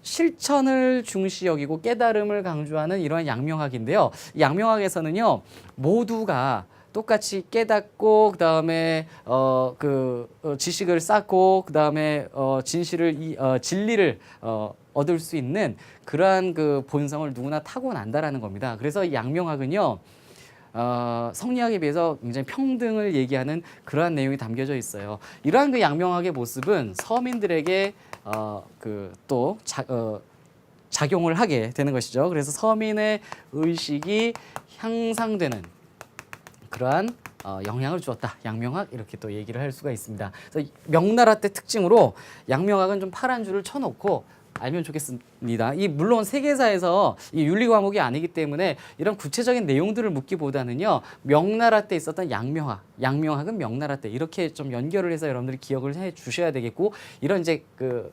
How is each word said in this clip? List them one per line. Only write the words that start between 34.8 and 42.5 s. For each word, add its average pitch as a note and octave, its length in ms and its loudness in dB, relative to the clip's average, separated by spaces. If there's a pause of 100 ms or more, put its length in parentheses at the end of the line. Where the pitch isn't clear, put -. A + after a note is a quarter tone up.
그러한, D3+ 400 0 (340)
어, G2 220 -8
영향을 C3 340 -4
주었다. A#2 360 -8 (100)
양명학, A#2+ 480 -6
이렇게 A2 240 -12
또 G#2+ 160 -10
얘기를 A2 280 -8
할 C#3 100 -4
수가 C3 200 -6
있습니다. G#2+ 400 -8 (200)
그래서 D3 180 -4 (180)
명나라 G#3+ 480 6
때 G#3 140 -2
특징으로 G3 640 6 (360)
양명학은 F#3+ 500 2